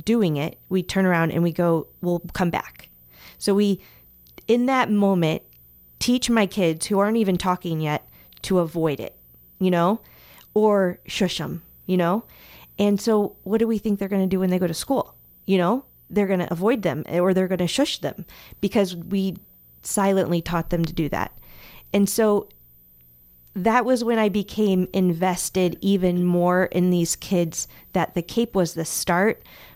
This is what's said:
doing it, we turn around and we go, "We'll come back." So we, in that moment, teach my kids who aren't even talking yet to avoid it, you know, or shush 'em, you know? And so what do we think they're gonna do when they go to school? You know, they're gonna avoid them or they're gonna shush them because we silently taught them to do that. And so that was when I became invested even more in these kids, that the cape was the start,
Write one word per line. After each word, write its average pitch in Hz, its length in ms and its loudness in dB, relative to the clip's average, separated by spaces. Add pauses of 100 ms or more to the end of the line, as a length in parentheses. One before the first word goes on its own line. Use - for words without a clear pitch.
doing 202 320 0
it, 143 200 -4 (120)
we 185 140 0
turn 190 220 0
around 165 260 2
and 170 120 0
we 170 80 0
go, 165 360 0 (140)
"We'll 175 180 -2 (140)
come 175 160 0
back." - 400 -8 (480)
So 202 160 0
we, 202 280 2 (640)
in 240 200 2
that 262 220 0
moment, 196 520 2 (580)
teach 247 300 0
my 226 180 4
kids 165 400 -2
who 202 100 0
aren't 208 200 2
even 190 200 2
talking 175 440 -4
yet 151 260 -4 (360)
to 185 160 0
avoid 160 400 -2
it, - 160 -12 (440)
you 185 100 2
know, 180 300 2 (540)
or 202 520 2
shush - 360 -4
'em, 147 200 -10 (240)
you 185 120 0
know? 180 260 0 (560)
And 202 220 2
so 214 420 0
what 202 160 -2
do 226 80 2
we 226 100 -2
think 202 220 -2
they're 196 100 -4
gonna 190 180 0
do 185 120 0
when 185 100 0
they 180 100 2
go 180 80 0
to 165 60 -2
school? - 400 -4 (320)
You 190 140 2
know, 202 260 0 (240)
they're 196 180 0
gonna 190 220 0
avoid 202 340 0
them 151 280 -2
or 180 220 2
they're 185 140 2
gonna 180 200 -2
shush - 320 -2
them - 260 -8 (360)
because 196 340 0
we 190 400 -4 (460)
silently 190 600 0
taught 170 280 -4
them 170 160 0
to 160 80 -8
do 156 160 -2
that. - 220 -4 (640)
And 202 160 2
so 214 380 2 (1080)
that 220 300 2
was 247 180 2
when 226 140 0
I 214 120 2
became 190 640 0
invested 180 880 0
even 180 440 2
more 180 400 2
in 180 240 0
these 175 260 0
kids, - 520 -4 (260)
that 175 220 -2
the - 80 -2
cape - 320 -4
was 175 180 0
the 160 120 -6
start, - 580 -2 (320)